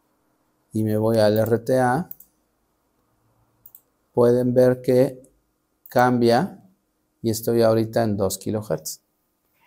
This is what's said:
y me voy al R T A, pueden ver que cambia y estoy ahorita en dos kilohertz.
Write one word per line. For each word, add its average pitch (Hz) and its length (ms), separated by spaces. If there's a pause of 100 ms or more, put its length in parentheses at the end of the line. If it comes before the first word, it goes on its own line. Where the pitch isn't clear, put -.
(720)
y 110 120
me 107 140
voy 110 220
al 107 180
R 110 220
T 127 200
A, 127 300 (2000)
pueden 123 440
ver 127 260
que 127 400 (680)
cambia 123 720 (640)
y 113 80
estoy 117 320
ahorita 113 400
en 107 160
dos 95 220
kilohertz. 104 640 (640)